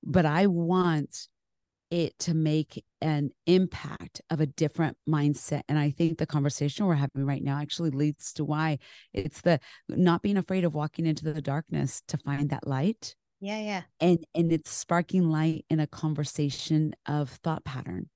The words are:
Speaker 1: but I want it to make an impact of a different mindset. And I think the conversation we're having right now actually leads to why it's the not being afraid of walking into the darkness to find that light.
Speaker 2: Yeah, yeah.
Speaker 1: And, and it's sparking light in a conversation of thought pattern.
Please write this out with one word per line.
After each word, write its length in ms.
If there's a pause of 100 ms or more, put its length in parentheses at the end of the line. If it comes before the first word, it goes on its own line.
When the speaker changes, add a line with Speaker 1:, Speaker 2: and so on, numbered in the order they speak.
Speaker 1:
but 240
I 220
want 800 (640)
it 300
to 140
make 500 (160)
an 300 (160)
impact 720 (100)
of 100
a 60
different 500 (120)
mindset. 600
And 100
I 120
think 280
the 80
conversation 600
we're 80
having 300
right 180
now 160
actually 320
leads 440
to 100
why 340 (340)
it's 280
the 180 (300)
not 340
being 140
afraid 280
of 100
walking 320
into 180
the 180
darkness 680
to 100
find 320
that 160
light. 480 (260)
Speaker 2:
Yeah, 200
yeah. 220 (180)
Speaker 1:
And, 240 (100)
and 180
it's 180
sparking 600
light 400
in 100
a 60
conversation 1080 (120)
of 240
thought 340
pattern. 520